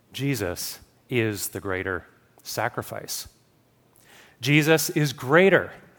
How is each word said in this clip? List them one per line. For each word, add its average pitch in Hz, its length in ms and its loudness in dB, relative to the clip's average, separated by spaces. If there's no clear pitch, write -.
Jesus 110 680 -4
is 110 420 -2
the 98 100 -10
greater 92 460 -6
sacrifice. - 840 -8
Jesus 151 500 4
is 151 220 0
greater 143 600 4